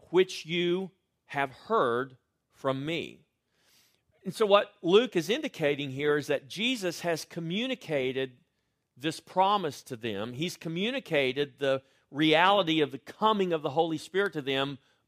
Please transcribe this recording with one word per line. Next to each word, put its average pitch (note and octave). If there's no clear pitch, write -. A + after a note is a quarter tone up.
which F#3
you F3
have C#3
heard C3
from C3+
me." C3+
And F3+
so A3+
what G3+
Luke G3
is D#3+
indicating D3+
here D3
is C#3+
that C#3
Jesus G3+
has E3+
communicated D#3
this D3+
promise F#3+
to C3
them. A2+
He's E3+
communicated E3
the C3+
reality D#3+
of C3+
the C3+
coming G3+
of D#3
the D3+
Holy D#3+
Spirit F#3+
to D3+
them C3+